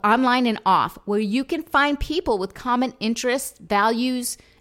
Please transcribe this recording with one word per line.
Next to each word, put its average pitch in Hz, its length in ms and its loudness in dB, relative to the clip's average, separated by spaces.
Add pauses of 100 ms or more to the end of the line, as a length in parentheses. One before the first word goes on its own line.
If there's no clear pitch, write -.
online 247 440 2
and 220 180 0
off, 170 400 2
where 208 160 0
you 226 240 0
can 320 180 -4
find 285 340 2
people 285 400 -2
with 190 160 -4
common 247 460 -2
interests, 240 580 -4
values, 233 800 -2 (240)